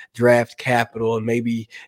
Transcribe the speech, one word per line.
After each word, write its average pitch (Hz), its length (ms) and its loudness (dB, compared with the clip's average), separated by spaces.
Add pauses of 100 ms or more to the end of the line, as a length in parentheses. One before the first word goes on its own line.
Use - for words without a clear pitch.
(140)
draft 120 440 2
capital 117 580 -2
and 110 100 -6
maybe, 117 420 -4 (200)